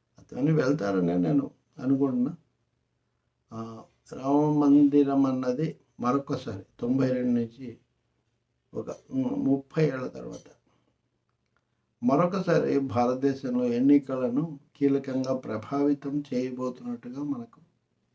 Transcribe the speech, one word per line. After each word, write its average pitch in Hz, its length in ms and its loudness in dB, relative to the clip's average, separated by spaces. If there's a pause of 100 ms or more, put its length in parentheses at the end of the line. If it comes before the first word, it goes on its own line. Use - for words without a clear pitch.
(180)
అద్వానీ 143 340 -2
వెళ్తారని 98 680 0
నేను 110 320 0 (280)
అనుకుంటున్నా. 135 580 0 (1160)
ఆ, 113 300 -12 (300)
రామ 147 520 2
మందిరం 143 640 6
అన్నది 131 500 -2 (240)
మరొకసారి 120 640 -2 (180)
తొంభై 127 300 2
రెండు 123 200 0
నుంచి 120 460 -4 (960)
ఒక, - 160 -8 (280)
ఉమ్, 127 160 0 (160)
ముప్పై 139 340 0 (120)
ఏళ్ల 127 120 -6 (100)
తర్వాత 117 320 -14 (1500)
మరొకసారి 156 720 2 (220)
భారతదేశంలో 127 720 0 (140)
ఎన్నికలను 135 640 2 (320)
కీలకంగా 131 580 0 (100)
ప్రభావితం 139 720 -2 (140)
చేయబోతున్నట్టుగా 127 920 -6 (100)
మనకు 233 280 -10 (540)